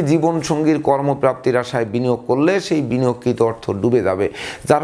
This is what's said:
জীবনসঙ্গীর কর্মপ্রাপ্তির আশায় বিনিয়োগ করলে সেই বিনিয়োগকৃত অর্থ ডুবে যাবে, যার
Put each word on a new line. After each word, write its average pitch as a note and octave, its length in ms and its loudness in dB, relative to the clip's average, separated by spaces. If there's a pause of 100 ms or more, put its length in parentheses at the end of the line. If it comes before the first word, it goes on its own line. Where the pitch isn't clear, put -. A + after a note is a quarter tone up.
(120)
জীবনসঙ্গীর D#3 680 2 (100)
কর্মপ্রাপ্তির C3+ 760 0
আশায় A#2 300 -2
বিনিয়োগ A#2+ 260 0 (100)
করলে C#3+ 240 2 (140)
সেই D#3 140 0 (100)
বিনিয়োগকৃত B2 500 0
অর্থ A2+ 240 0 (160)
ডুবে A#2+ 260 2
যাবে, F#2+ 200 0 (420)
যার D3 140 4